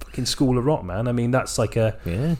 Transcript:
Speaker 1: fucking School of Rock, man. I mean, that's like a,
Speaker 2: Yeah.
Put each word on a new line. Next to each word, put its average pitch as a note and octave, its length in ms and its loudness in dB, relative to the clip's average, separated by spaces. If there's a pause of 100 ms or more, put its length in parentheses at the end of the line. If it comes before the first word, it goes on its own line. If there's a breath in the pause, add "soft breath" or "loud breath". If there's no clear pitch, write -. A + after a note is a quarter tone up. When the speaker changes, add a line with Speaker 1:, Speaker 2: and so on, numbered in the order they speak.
Speaker 1:
fucking - 220 -6
School B2+ 320 2
of A#2+ 80 0
Rock, D3+ 180 0
man. F#2+ 240 -4
I B2 40 0
mean, A#2+ 200 2
that's - 280 0
like A2 160 0
a, A2 300 2
Speaker 2:
Yeah. B2+ 340 0